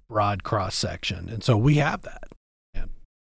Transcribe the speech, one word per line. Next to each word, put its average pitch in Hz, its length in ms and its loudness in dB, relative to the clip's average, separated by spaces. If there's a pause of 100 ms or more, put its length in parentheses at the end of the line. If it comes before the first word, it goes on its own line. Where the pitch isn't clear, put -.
broad 104 340 0
cross 98 320 0
section. 90 540 -6
And 107 160 -8
so 117 120 4
we 131 180 6
have 147 280 2
that. - 220 -14 (500)
Yeah. - 100 0 (520)